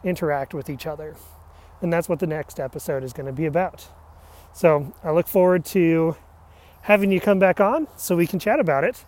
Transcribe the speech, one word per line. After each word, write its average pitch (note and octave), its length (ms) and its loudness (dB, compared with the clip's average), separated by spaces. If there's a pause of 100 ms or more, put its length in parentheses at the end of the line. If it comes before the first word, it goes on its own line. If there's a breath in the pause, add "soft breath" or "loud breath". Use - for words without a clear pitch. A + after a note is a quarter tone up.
interact D#3 520 -2
with C#3 140 -8
each C#3+ 180 -10
other. D3+ 280 -12 (680 soft breath)
And E3+ 120 0
that's E3+ 160 0
what E3 100 0
the F#3 60 -2
next D#3 340 -6
episode C#3 440 -6
is B2+ 100 -10
gonna C3+ 180 -10
be C#3+ 140 -4
about. D#3+ 440 -2 (640 loud breath)
So D3 400 2 (100)
I D#3+ 80 -4
look E3+ 160 0
forward F3+ 380 2
to E3 500 2 (680 soft breath)
having G3+ 300 2
you F#3 80 2
come G3 200 2
back F#3 200 4
on B3+ 360 2
so - 200 -2
we E3+ 120 2
can F3+ 120 -4
chat B3 200 0
about D3+ 240 0
it. A#3+ 240 -6